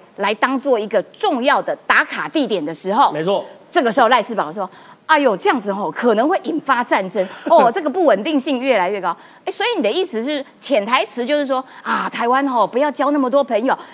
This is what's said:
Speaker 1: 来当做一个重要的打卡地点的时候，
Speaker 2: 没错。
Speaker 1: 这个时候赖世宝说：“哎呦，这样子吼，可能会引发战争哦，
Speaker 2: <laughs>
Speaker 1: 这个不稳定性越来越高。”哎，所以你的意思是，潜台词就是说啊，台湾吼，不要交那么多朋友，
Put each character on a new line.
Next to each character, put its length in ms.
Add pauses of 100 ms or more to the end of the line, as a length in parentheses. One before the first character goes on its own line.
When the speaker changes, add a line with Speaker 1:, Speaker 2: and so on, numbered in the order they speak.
(180)
Speaker 1:
来 160
当 260
做 200
一 80
个 160
重 400
要 180
的 240
打 180
卡 240
地 200
点 160
的 100
时 180
候， 200
Speaker 2:
没 120
错。 220 (240)
Speaker 1:
这 120
个 100
时 100
候 80
赖 120
世 120
宝 180
说 180 (360)
：“哎 140
呦， 180
这 120
样 100
子 120
吼， 200
可 240
能 120
会 160
引 160
发 240
战 240
争 180 (200)
哦， 240
Speaker 2:
<laughs> 40
Speaker 1:
这 80
个 80
不 140
稳 200
定 140
性 220
越 180
来 120
越 100
高。” 160 (300)
哎， 60
所 140
以 120
你 60
的 60
意 140
思 200
是， 200 (160)
潜 240
台 220
词 180
就 140
是 80
说 180 (200)
啊， 280
台 160
湾 200
吼， 180
不 140
要 100
交 220
那 80
么 100
多 140
朋 200
友， 140 (160)